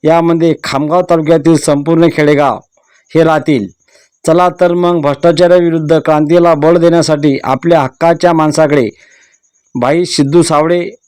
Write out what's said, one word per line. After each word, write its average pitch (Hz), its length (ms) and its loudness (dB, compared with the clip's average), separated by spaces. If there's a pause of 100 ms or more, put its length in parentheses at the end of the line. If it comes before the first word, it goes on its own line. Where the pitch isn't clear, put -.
यामध्ये 165 500 0 (100)
खामगाव 151 460 -2
तालुक्यातील 160 460 0
संपूर्ण 156 560 0
खेडेगाव 147 460 0 (560)
हे 160 100 2
राहतील. 151 420 -2 (580)
चला 175 240 2 (120)
तर 175 140 2
मग, 175 260 0
भ्रष्टाचाराविरुद्ध 165 1000 0
क्रांतीला 160 560 2
बळ 156 220 2
देण्यासाठी 156 680 0
आपल्या 156 360 0
हक्काच्या 165 520 0
माणसाकडे 151 560 0 (840)
भाई 143 300 -2
सिद्धू 151 380 0
सावळे 165 380 0 (280)